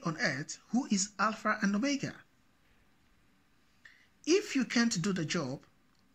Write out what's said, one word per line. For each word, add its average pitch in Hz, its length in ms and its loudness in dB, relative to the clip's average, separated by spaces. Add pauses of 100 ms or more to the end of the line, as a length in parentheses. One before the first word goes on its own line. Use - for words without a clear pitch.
on 160 140 -2
earth 156 400 -4 (100)
who 277 220 0
is 190 180 0 (100)
Alpha 214 440 -2
and 202 120 2
Omega. 269 400 -2 (2000)
If 392 280 4
you 262 120 2
can't 233 340 2
do 190 140 2
the 175 100 -2
job, 143 400 -4 (500)